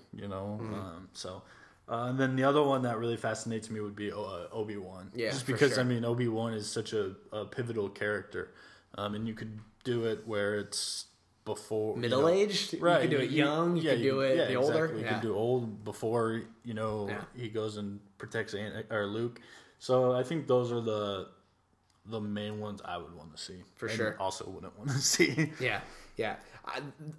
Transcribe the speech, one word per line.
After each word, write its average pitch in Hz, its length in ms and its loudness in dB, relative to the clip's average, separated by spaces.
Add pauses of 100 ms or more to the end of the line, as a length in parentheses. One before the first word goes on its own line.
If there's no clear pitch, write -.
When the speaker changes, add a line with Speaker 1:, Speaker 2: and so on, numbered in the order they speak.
(140)
Speaker 1:
you 104 140 -10
know. 101 340 -6
Speaker 2:
Mm-hmm. 110 120 -6
Speaker 1:
Um, 92 400 -10
so, 92 300 -10 (440)
uh, 117 220 -4
and 131 100 0
then 131 160 4
the 131 80 2
other 143 200 8
one 135 180 4
that 120 160 0
really 117 180 0
fascinates 110 540 -4
me 110 100 -6
would 104 160 -6
be, 104 160 -4
uh, - 40 -6 (360)
Obi-Wan. 101 640 -6
Speaker 2:
Yeah, 113 140 0
Speaker 1:
Just 131 160 -2
Speaker 2:
for 131 80 2
Speaker 1:
because, 123 220 6
Speaker 2:
sure. 131 60 4
Speaker 1:
I - 20 4
mean, 123 200 2
Obi-Wan 117 500 0
is 107 160 -6
such 110 240 -4
a, 98 200 0 (180)
a 104 140 -6
pivotal 110 440 -2
character. 98 640 -4 (460)
Um, 104 180 -4
and 110 120 -4
you 110 80 -6
could 110 240 -10 (240)
do 120 220 0
it 110 220 -2
where 104 280 0
it's - 500 -4 (400)
before, 107 500 -2
you 120 60 -4
know, - 0 -
Speaker 2:
Middle-aged? 170 720 4
You 165 60 -2
Speaker 1:
right, 170 220 6
Speaker 2:
could 160 100 4
do 151 60 4
Speaker 1:
you, 131 60 4
Speaker 2:
it - 60 0
Speaker 1:
you, - 160 0
Speaker 2:
young, 165 320 2
you 160 60 0
Speaker 1:
yeah, 156 80 4
Speaker 2:
could 123 80 4
Speaker 1:
you 131 120 4
Speaker 2:
do 135 60 2
Speaker 1:
could, 135 140 4
Speaker 2:
it 131 60 4
Speaker 1:
yeah, 135 100 6
Speaker 2:
the 127 80 2
older. 135 180 4 (120)
Speaker 1:
exactly. 156 160 -2
You 113 40 -2
Speaker 2:
Yeah. 110 80 2
Speaker 1:
could 104 80 0
do 107 140 2
old 113 500 0
before, 113 560 0 (220)
you 120 100 -8
know, 107 340 -2
Speaker 2:
Yeah. 104 140 -4 (140)
Speaker 1:
he 123 140 -6
goes 107 280 -2
and 101 220 -6 (180)
protects 110 380 -4
An-, 101 340 -6
or 107 160 0
Luke. 113 340 -2 (380)
So 127 360 4
I 127 100 2
think 135 240 -4
those 123 260 6
are 117 80 0
the, 104 460 0 (800)
the 110 140 -6
main 104 400 -4
ones 104 240 -6
I 87 140 -6
would 82 180 -10
wanna 78 220 -16
see. 92 260 -12 (120)
Speaker 2:
For 117 120 -6
Speaker 1:
And 110 80 -2
Speaker 2:
sure. 110 240 0
Speaker 1:
also 95 300 -4
wouldn't 95 280 -12
wanna 123 140 -4
<laughs> 123 80 2
see. 147 640 4
Speaker 2:
Yeah, 113 180 0 (380)
yeah. 107 180 -2 (300)
I, - 160 -6 (380)